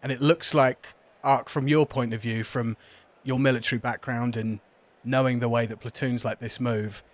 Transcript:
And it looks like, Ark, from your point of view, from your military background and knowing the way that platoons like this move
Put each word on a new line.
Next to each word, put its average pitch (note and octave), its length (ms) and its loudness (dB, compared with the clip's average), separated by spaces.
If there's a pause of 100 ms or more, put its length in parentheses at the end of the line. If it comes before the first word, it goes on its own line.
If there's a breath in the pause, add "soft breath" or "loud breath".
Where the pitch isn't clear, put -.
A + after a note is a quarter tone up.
And C3+ 80 -4
it B2+ 100 -4
looks D#3+ 320 2
like, C3 400 2 (300)
Ark, C3+ 260 4
from C3+ 180 -2
your D3+ 200 4
point A#2+ 260 -4
of A2+ 80 -6
view, A2+ 220 -2
from A2+ 340 -4 (460 loud breath)
your C3 160 -2
military B2 400 2
background A#2+ 580 -4
and A2 220 -4 (440)
knowing B2+ 360 0
the A#2+ 100 0
way A#2 160 2
that A2 140 -10
platoons B2 440 -4
like A2+ 160 -4
this A2+ 200 -8
move G#2+ 440 -2 (100)